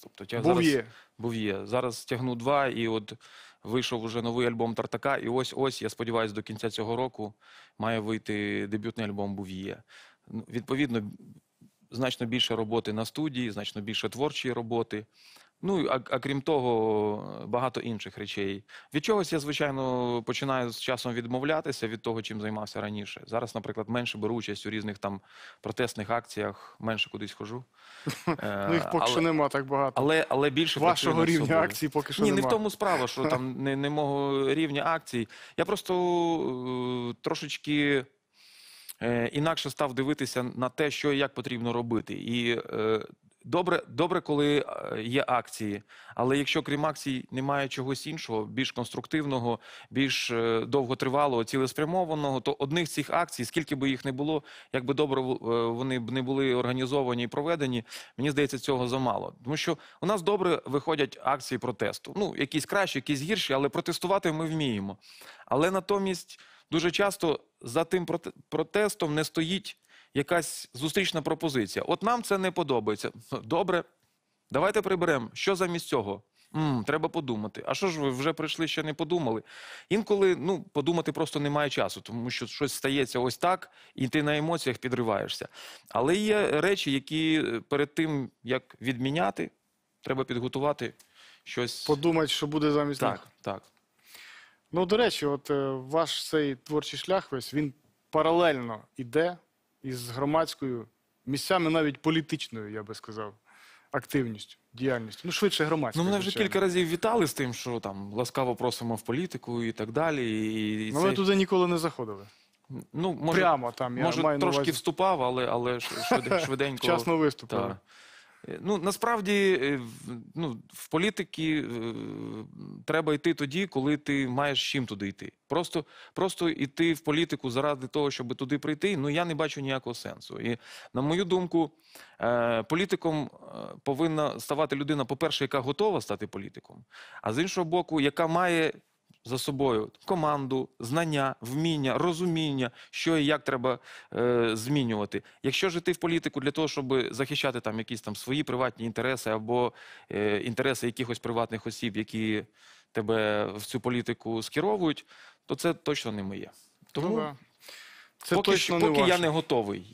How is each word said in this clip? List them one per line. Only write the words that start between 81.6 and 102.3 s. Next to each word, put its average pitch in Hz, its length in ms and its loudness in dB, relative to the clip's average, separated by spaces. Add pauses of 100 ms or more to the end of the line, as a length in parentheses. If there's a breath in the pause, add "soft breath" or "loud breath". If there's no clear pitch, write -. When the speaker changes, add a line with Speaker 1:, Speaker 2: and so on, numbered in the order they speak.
Speaker 1:
часу, 104 300 0
тому 117 300 -6
що 120 160 -4
щось 135 260 -2
стається 135 460 0
ось 123 200 0
так, 180 320 2 (240 loud breath)
і 131 140 0
ти 151 140 2
на 147 140 2
емоціях 151 420 0
підриваєшся. 117 720 -2 (400 loud breath)
Але 135 280 2
є 208 440 4
речі, 185 320 2
які, 156 540 2
е, 113 220 -2
перед 143 260 0
тим, 151 360 0 (140)
як 123 360 -4
відміняти, 135 680 0 (500)
треба 135 240 -2
підготувати 127 680 -2 (500 loud breath)
щось. - 420 -4
Speaker 2:
Подумати, 156 420 2
що - 180 -2
буде 151 260 2
замість 143 280 2
Speaker 1:
Так, 120 120 2
Speaker 2:
них. - 160 -10 (120)
Speaker 1:
так. 98 220 -6 (1080 loud breath)
Speaker 2:
Ну, 180 140 2
до 196 100 4
речі, 220 300 4
от, 143 240 0
е, 139 200 2
ваш 135 580 0
цей 147 260 2
творчий 151 440 -4
шлях 185 340 0
весь, 131 220 -6
він 147 200 0 (360)
паралельно 160 680 4 (180)
іде 151 400 0 (460)
із 127 260 -8
громадською, 135 800 0 (400)
місцями 160 440 2
навіть 156 320 2
політичною, 147 680 -2